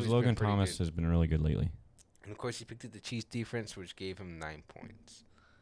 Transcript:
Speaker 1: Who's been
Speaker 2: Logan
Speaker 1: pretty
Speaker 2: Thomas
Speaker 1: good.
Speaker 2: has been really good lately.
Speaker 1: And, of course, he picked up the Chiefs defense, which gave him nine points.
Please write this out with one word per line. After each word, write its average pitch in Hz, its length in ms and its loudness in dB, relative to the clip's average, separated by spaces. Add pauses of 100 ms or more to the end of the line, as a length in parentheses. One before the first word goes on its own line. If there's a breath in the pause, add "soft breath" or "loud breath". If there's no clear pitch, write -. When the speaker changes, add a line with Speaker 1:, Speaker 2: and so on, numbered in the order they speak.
Speaker 1:
Who's - 40 0
been 113 80 2
Speaker 2:
Logan 123 220 6
Speaker 1:
pretty 107 160 2
Speaker 2:
Thomas 98 220 4
Speaker 1:
good. - 60 -4
Speaker 2:
has 85 120 0
been 82 160 0
really 85 200 6
good 78 140 4
lately. 76 300 2 (520)
Speaker 1:
And, 104 80 -14
of 104 60 -12
course, 117 220 -6
he 117 60 -14
picked 113 200 -14
up 110 60 -14
the 104 80 -16
Chiefs 113 260 -6
defense, 113 520 -4
which 90 180 -12
gave 95 220 -8
him 87 200 -10
nine 78 300 -10
points. - 560 -18 (380 soft breath)